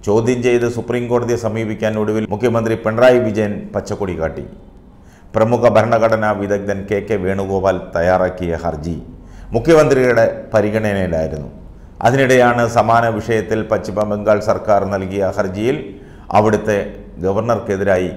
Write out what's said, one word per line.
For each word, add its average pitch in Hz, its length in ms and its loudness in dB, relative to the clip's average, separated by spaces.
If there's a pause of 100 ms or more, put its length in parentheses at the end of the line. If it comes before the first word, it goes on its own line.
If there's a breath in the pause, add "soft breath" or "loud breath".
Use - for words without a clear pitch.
ചോദ്യം 117 400 2
ചെയ്ത് 120 200 4 (100)
സുപ്രീം 120 340 -4
കോടതിയെ 120 340 0
സമീപിക്കാൻ 107 580 -4
ഒടുവിൽ 107 300 -2
മുഖ്യമന്ത്രി 110 440 0 (100)
പിണറായി 123 400 4
വിജയൻ 104 280 -2 (200)
പച്ചക്കൊടി 101 460 -4
കാട്ടി. 78 260 -6 (880 soft breath)
പ്രമുഖ 117 400 4
ഭരണഘടനാ 110 640 2
വിദഗ്ധൻ 98 400 -2 (100)
കെ 101 100 0 (100)
കെ 110 160 0
വേണുഗോപാൽ 95 520 0 (200)
തയ്യാറാക്കിയ 90 680 0
ഹർജി 78 320 -6 (600 loud breath)
മുഖ്യമന്ത്രിയുടെ 127 680 4 (280)
പരിഗണനയിലായിരുന്നു. 95 960 -2 (580 loud breath)
അതിനിടെയാണ് 123 580 4 (120)
സമാന 113 280 4 (140)
വിഷയത്തിൽ 110 420 -2 (120)
പശ്ചിമ 101 400 -2
ബംഗാൾ 104 360 2
സർക്കാർ 98 340 2 (120)
നൽകിയ 95 420 -2
ഹർജിയിൽ 107 420 -2 (600 loud breath)
അവിടുത്തെ 107 400 2 (480)
ഗവർണർക്കെതിരായി 98 880 0